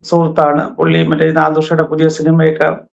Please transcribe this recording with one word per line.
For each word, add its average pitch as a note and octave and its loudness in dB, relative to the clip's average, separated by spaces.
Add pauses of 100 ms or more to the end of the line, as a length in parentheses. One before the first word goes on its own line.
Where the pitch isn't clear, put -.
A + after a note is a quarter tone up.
സുഹൃത്താണ്. D#3 0
പുള്ളി E3 0
മറ്റേ D#3+ 0
നാദുഷയുടെ D#3 0
പുതിയ D#3 0
സിനിമയൊക്കെ D#3 0 (160)